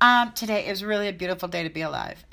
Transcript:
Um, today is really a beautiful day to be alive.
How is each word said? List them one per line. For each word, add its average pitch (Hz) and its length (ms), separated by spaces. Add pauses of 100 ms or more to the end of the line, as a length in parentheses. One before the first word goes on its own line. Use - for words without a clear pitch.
Um, 240 320
today 214 360
is 196 140
really 208 260
a 196 40
beautiful 180 380
day 175 140
to 160 40
be 160 140
alive. - 500